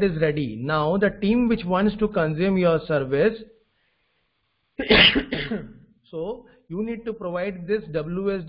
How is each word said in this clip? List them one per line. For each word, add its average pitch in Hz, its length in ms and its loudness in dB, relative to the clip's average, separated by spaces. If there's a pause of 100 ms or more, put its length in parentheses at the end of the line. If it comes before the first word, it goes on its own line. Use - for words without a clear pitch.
is 160 160 0
ready. 147 360 0
Now 151 400 0
the 196 140 2
team 220 380 2
which 226 160 0
wants 190 340 2
to 214 100 2
consume 185 500 0
your 165 300 4
service, 143 500 2 (1400)
<coughs> 262 100 -4 (1200)
so 180 360 -8 (220)
you 180 160 -4
need 226 200 -8
to 226 80 -6
provide 180 560 -6
this 214 240 -2
W 175 440 -2
S 180 120 -6